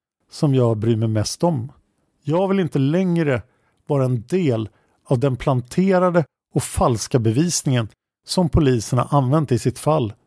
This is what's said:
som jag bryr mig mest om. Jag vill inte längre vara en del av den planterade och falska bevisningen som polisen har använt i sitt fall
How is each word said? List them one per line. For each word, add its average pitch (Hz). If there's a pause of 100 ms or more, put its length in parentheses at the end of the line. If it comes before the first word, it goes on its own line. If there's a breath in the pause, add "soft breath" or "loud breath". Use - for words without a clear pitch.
(320)
som 139
jag 117
bryr 117
mig 110
mest 107
om. 143 (520)
Jag 175
vill 196
inte 151
längre 160 (460)
vara 139
en 127
del 123 (360)
av 123
den 131
planterade 175 (280)
och 143
falska 135
bevisningen 120 (400)
som 180
polisen 123
har 143
använt 139
i 117
sitt -
fall 147 (140)